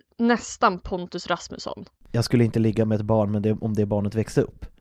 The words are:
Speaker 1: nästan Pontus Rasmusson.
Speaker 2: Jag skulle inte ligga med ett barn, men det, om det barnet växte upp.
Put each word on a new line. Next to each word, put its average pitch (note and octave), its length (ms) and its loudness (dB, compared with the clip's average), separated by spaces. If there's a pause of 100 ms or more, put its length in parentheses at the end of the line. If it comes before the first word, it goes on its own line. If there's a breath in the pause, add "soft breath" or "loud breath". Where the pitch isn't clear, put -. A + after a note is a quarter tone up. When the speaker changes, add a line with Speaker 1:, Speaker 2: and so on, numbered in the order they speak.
(180)
Speaker 1:
nästan A#3 600 0
Pontus F3+ 480 -8
Rasmusson. - 580 -8 (280)
Speaker 2:
Jag A#2 120 0
skulle A#2+ 200 4
inte A2+ 140 0
ligga A2 260 2
med A2 160 2
ett G#2+ 60 -4
barn, G#2+ 260 2
men G#2 100 0
det, G#2+ 100 2
om G#2+ 220 -4
det G#2 120 2
barnet G2+ 280 -2
växte A2 280 0
upp. - 240 -8 (140)